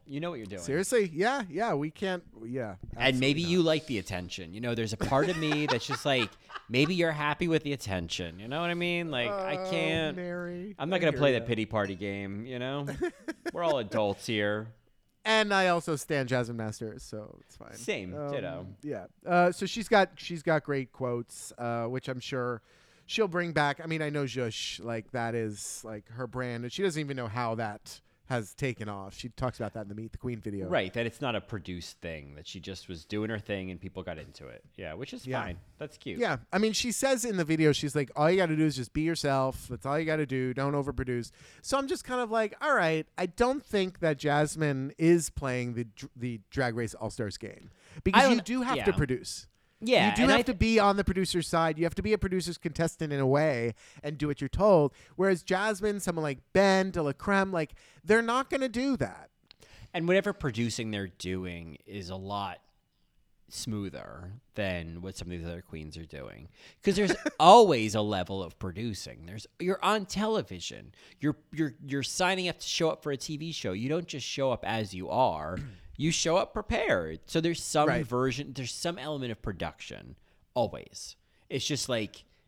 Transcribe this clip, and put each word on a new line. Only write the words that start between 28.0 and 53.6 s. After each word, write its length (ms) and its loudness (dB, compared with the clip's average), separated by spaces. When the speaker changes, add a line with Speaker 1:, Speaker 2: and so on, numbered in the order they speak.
Speaker 2:
has 260 -4
taken 340 -4
off. 260 -10
She 140 -10
talks 320 -4
about 140 -4
that 80 -8
in 60 -12
the 60 -10
Meet 180 -12
the 40 -16
Queen 240 -8
video. 260 -6
Speaker 1:
Right, 280 0
that 100 0
it's 160 -6
not 160 -2
a 60 -4
produced 580 -10
thing, 360 -10
that 100 -18
she 120 -14
just 300 -12
was 160 -12
doing 240 -4
her 100 -4
thing 320 -6
and 80 -10
people 240 -12
got 140 -8
into 320 -16
it. 160 -18
Yeah, 160 -8
which 180 -12
is 140 -14
Speaker 2:
Yeah. 160 -4
Speaker 1:
fine. 160 -8
That's 220 -14
cute. 200 -8
Speaker 2:
Yeah, 200 0
I 60 0
mean, 160 2
she 180 -2
says 360 2
in 100 0
the 80 2
video, 280 6
she's 220 -2
like, 220 -2
"All 140 6
you 80 6
gotta 180 4
do 80 4
is 120 2
just 180 -6
be 80 0
yourself. 640 0
That's 160 -10
all 140 0
you 80 0
gotta 180 2
do. 300 0
Don't 180 0
overproduce." 600 -2
So 160 -2
I'm 100 0
just 180 -4
kind 180 -2
of 80 -4
like, 320 0
"All 120 4
right, 320 4
I 80 -2
don't 360 0
think 380 -2
that 160 2
Jasmine 800 0
is 320 6
playing 460 -2
the 100 -2
dr-, 320 -16
the 320 -6
Drag 280 0
Race 180 -2
All-Stars 420 -6
game." 320 -14
Because 200 8
Speaker 1:
I 60 10
Speaker 2:
you 60 6
Speaker 1:
don't 100 -2
Speaker 2:
do 160 -2
have 160 0
Speaker 1:
yeah. 80 -2
Speaker 2:
to 80 4
produce. 540 -2
Speaker 1:
Yeah, 300 6
Speaker 2:
You 60 2
do 60 4
Speaker 1:
and 80 6
Speaker 2:
have 100 8
Speaker 1:
I 40 2
Speaker 2:
to 80 0
Speaker 1:
th- 60 -2
Speaker 2:
be 200 6
on 180 6
the 80 2
producer's 420 0
side. 300 2
You 80 0
have 120 0
to 60 -4
be 120 4
a 40 2
producer's 380 -2
contestant 560 -2
in 80 0
a 60 4
way 480 4